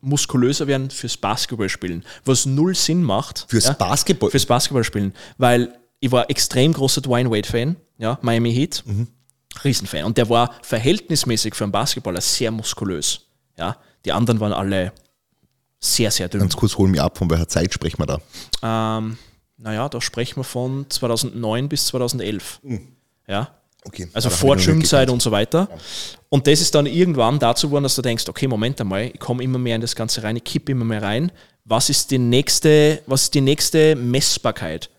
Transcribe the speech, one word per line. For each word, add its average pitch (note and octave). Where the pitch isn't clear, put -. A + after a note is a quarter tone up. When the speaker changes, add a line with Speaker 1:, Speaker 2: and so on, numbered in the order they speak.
Speaker 1:
muskulöser C#3
werden C3+
fürs -
Basketballspielen, G2
was C3
null D3+
Sinn F3
macht, A2+
Speaker 2:
Fürs A2+
Speaker 1:
ja, -
Speaker 2:
Basketball? B2+
Speaker 1:
fürs -
Basketballspielen, A#2
weil A#2+
ich C3
war B2
extrem C#3
großer C3+
Dwayne B2+
Wade-Fan, A#2
ja, A2+
Miami A#2
Heat, B2+
Speaker 2:
Mhm. A2+
Speaker 1:
Riesenfan. G2
Und A2
der A#2
war A#2+
verhältnismäßig B2
für G#2+
einen G2+
Basketballer G2+
sehr -
muskulös, G2+
ja. F2
Die E2
anderen A2+
waren G#2
alle F#2+
sehr, A2
sehr F2+
dünn. G2+
Speaker 2:
Ganz F#2
kurz, -
hol G2
mich F2+
ab, D#2+
von F2+
welcher D#2+
Zeit -
sprechen -
wir D2+
da? A2
Speaker 1:
Ähm, A2
naja, A2
da B2+
sprechen -
wir C3
von C3
zweitausendneun A#2
bis C#3+
zweitausendelf. A#2
Speaker 2:
Mhm. A#2+
Speaker 1:
Ja? G2+
Speaker 2:
Okay. -
Speaker 1:
Also A2+
Speaker 2:
Ja, -
da F2
Speaker 1:
vor C3+
Speaker 2:
hab C#3+
ich -
noch D#3+
nicht D#3+
Speaker 1:
Gym-Zeit C#3
Speaker 2:
gekannt. B2+
Speaker 1:
und B2
so A2+
weiter. A#2
Speaker 2:
Ja. D#2+
Speaker 1:
Und C3+
das D3+
ist -
dann D3
irgendwann D3
dazu A#2+
geworden, C#3+
dass C3+
du C3
denkst, A#2+
okay, -
Moment A#2+
einmal, G2
ich -
komme B2
immer C3
mehr B2
in A2+
das A#2
Ganze A2+
rein, G#2+
ich A#2
kippe -
immer B2
mehr A2
rein. A#2
Was A2+
ist -
die C3+
nächste, D3+
was -
ist -
die D3
nächste D#3
Messbarkeit? A#2+